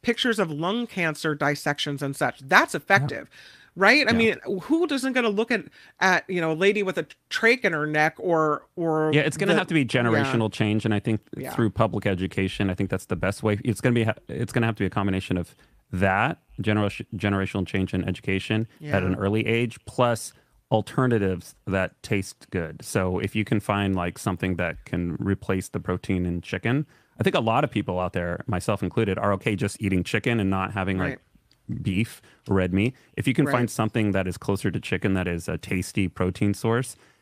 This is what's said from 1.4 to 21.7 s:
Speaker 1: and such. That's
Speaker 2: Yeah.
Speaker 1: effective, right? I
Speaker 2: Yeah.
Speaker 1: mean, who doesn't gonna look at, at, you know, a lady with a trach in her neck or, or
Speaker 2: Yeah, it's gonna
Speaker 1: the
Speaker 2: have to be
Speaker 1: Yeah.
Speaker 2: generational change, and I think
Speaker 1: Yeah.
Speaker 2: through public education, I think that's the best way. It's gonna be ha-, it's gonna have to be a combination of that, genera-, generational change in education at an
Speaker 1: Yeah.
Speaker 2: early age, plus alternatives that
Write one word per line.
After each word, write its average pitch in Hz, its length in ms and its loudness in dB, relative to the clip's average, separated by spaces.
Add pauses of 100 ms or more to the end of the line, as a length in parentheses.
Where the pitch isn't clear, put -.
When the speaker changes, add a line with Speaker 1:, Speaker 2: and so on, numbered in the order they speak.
Speaker 1:
and 139 120 -4
such. - 260 -2
That's 180 340 4
Speaker 2:
Yeah. 170 60 -2
Speaker 1:
effective, 147 500 0 (440)
right? 233 320 6
I 214 40 2
Speaker 2:
Yeah. 233 80 4
Speaker 1:
mean, 220 180 4 (280)
who 330 220 2
doesn't 269 280 -2
gonna 247 160 2
look 208 200 0
at, 208 140 0 (340)
at, 185 300 2
you 180 140 0
know, 160 100 2
a - 20 2
lady 202 280 2
with 185 160 -2
a 156 80 -4 (240)
trach 240 340 2
in 185 80 4
her 151 140 -2
neck 151 320 2
or, 156 480 2 (100)
or 156 380 2
Speaker 2:
Yeah, 147 80 6
it's - 160 -2
gonna - 160 2
Speaker 1:
the - 40 4
Speaker 2:
have 185 100 -2
to 170 60 -2
be 156 60 4
Speaker 1:
Yeah. 131 60 2
Speaker 2:
generational 113 640 2
change, 107 320 0
and 107 80 2
I 104 80 2
think 110 220 -2 (120)
Speaker 1:
Yeah. - 200 -8
Speaker 2:
through 113 160 2
public 104 340 0
education, 95 640 -2
I 92 60 -2
think 95 160 -4
that's 95 160 -4
the 92 100 -4
best 92 260 -4
way. 107 220 2
It's 113 160 -2
gonna 123 140 2
be 117 100 4
ha-, 110 100 0 (140)
it's 76 240 -6
gonna 117 140 2
have 113 80 0
to - 80 -4
be 98 40 0
a 90 40 0
combination 95 480 -2
of - 180 -8 (340)
that, 101 520 2 (180)
genera-, 104 460 0 (100)
generational 98 500 0
change 95 280 -4
in 92 120 0
education 98 600 -2 (180)
at 101 180 0
an 92 100 0
Speaker 1:
Yeah. 98 60 -4
Speaker 2:
early 104 280 0
age, 117 400 -2
plus - 480 0 (360)
alternatives 107 840 0 (120)
that 95 360 -2